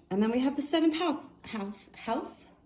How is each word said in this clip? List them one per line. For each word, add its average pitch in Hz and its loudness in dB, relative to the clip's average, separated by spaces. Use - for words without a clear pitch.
And 196 2
then 220 4
we 240 2
have 277 2
the 285 0
seventh 320 2
house, 339 0
house, 202 -8
house. - -6